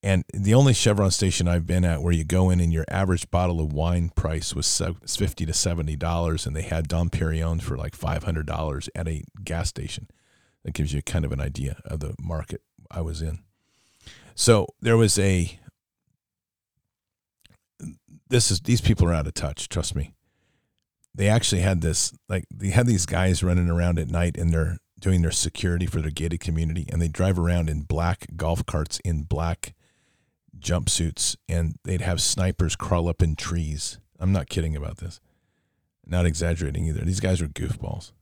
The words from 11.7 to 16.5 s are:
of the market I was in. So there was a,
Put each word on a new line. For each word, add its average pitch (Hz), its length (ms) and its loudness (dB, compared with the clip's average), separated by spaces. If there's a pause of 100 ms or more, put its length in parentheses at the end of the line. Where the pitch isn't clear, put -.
of - 140 -8
the 71 240 -8
market 82 400 -8 (260)
I - 120 -8
was 78 200 -6
in. 80 200 -6 (960)
So 110 320 4 (120)
there 113 160 4
was 104 220 6
a, 95 400 2 (2750)